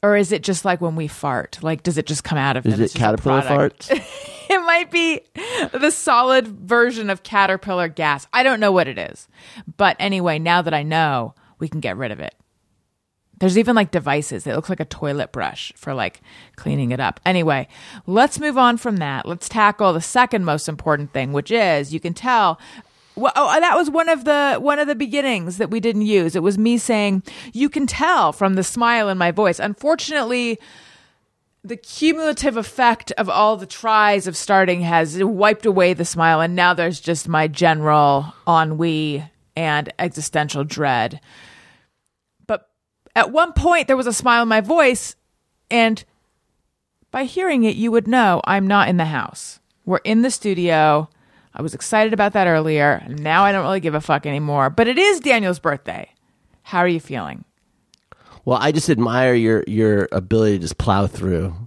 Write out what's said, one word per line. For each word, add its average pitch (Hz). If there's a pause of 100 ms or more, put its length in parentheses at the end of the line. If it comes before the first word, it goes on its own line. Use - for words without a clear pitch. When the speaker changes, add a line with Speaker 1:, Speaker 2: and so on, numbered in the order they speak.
Speaker 1:
Or 208
is 196
it 190
just 185
like 180
when 165
we 160
fart? 127
Like, 160
does 170
it 156
just 151
come 156
out 135
of 127
Speaker 2:
Is 110
Speaker 1:
them? 104
Speaker 2:
it 110
Speaker 1:
It's -
just -
a 113
Speaker 2:
caterpillar 135
Speaker 1:
product. 143
Speaker 2:
farts? 539
Speaker 1:
<laughs> - (160)
It 381
might 339
be 330 (520)
the 285
solid 254
version 226
of 185
caterpillar 190
gas. 151
I 247
don't 254
know 208
what 175
it 123
is. - (500)
But 190
anyway, 180
now 170
that 160
I 147
know, 147 (240)
we 165
can 156
get 104
rid 123
of 104
it. - (1040)
There's 185
even, 233
like, 208
devices. 147
It 120
looks 156
like 185
a 156
toilet 143
brush -
for, -
like, 110 (340)
cleaning 139
it 127
up. 123
Anyway, 160 (400)
let's 226
move 294
on 240
from 226
that. 139
Let's 175
tackle 208
the 165
second 247
most 151
important 147
thing, 135
which 143
is 160
you 160
can 170
tell. 220 (560)
Well, 233
oh, 285
that 339
was 320
one 330
of 277
the, 285
one 285
of 294
the 294
beginnings 220
that 190
we 220
didn't 214
use. 180
It 180
was 190
me 233
saying, 202 (320)
"You 277
can 277
tell 269
from 190
the 185
smile 233
in 190
my 175
voice." 175
Unfortunately, 247 (1040)
the 226
cumulative 302
effect 233
of 196
all 214
the 190
tries 208
of 175
starting 190
has 165
wiped 208
away 185
the 165
smile, 165
and 170
now 180
there's 170
just 165
my 156
general 151 (140)
ennui 156 (320)
and 151
existential 151
dread. 139 (1300)
But - (440)
at 233
one 330
point, 339
there 269
was 254
a 233
smile 233
in 226
my 220
voice, 262 (520)
and 226 (1120)
by 269
hearing 294
it, 214
you 226
would 226
know 220
I'm 196
not 202
in 180
the 175
house. - (260)
We're 185
in 220
the 254
studio. 160 (440)
I -
was 156
excited 220
about 208
that 190
earlier, 156
and 147
now 160
I 202
don't 190
really 190
give 151
a 151
fuck 151
anymore. 147
But 220
it 254
is 381
Daniel's 214
birthday. - (540)
How 185
are 175
you 165
feeling? 85 (1040)
Speaker 2:
Well, 123
I 139
just 151
admire 123
your, 113
your 107
ability 107
to 92
just 80
plow 101
through. 92 (140)